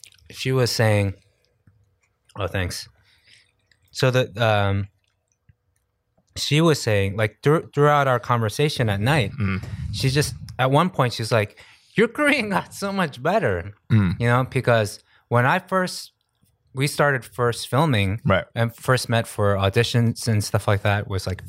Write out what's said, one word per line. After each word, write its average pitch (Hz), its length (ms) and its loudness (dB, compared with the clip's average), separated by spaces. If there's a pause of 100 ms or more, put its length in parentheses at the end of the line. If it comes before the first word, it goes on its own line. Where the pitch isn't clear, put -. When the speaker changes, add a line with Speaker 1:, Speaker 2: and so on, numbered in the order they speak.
(300)
Speaker 1:
she - 220 -8
was 127 180 0
saying, 104 440 2 (1200)
"Oh, 98 120 -4
thanks." 90 400 -6 (1040)
So 131 180 0
the, 127 260 0
um, 101 520 0 (1500)
she - 240 0
was 160 200 2
saying, 101 360 0
like, 110 260 -2
thr-, 151 320 2
throughout 147 340 4
our 123 120 2
conversation 123 680 0
at 98 100 0
night, 117 400 0
Speaker 2:
Mm. 95 220 -2 (300)
Speaker 1:
she - 180 -2
just, 139 240 -2 (240)
at 131 120 2
one 160 200 4
point, 123 220 0
she's 113 200 -6
like, 107 260 0 (380)
"Your 226 120 4
Korean 277 420 0
got - 240 -4
so 196 180 -6
much 165 300 -4
better," 120 500 0 (180)
Speaker 2:
Mm. 101 300 2
Speaker 1:
you 120 80 0
know, 123 200 4
because 117 520 0 (280)
when 120 160 2
I 160 140 2
first, 185 540 -6 (600)
we 135 140 -2
started 143 380 0
first - 440 -2
filming 113 560 0
Speaker 2:
Right. 95 200 4 (100)
Speaker 1:
and 117 200 0
first - 340 0
met 117 180 0
for 101 300 0
auditions 113 720 0
and 110 160 2
stuff - 240 -2
like 98 140 2
that 104 280 -2
was, 95 160 -6
like, 92 220 -8